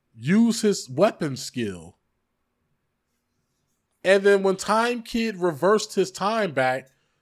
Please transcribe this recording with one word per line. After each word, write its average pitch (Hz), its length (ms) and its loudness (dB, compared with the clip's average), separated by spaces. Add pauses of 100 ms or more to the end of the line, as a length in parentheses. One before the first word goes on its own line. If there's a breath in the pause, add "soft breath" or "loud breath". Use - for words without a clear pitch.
(180)
use 214 440 2
his 202 280 0
weapon 156 460 0
skill. 95 600 -10 (2000)
And 196 220 4
then 202 180 6
when 190 140 2
Time 226 460 -2
Kid 226 340 -4
reversed 180 580 0
his 185 160 0
time 202 420 -4
back, 131 360 -2 (340)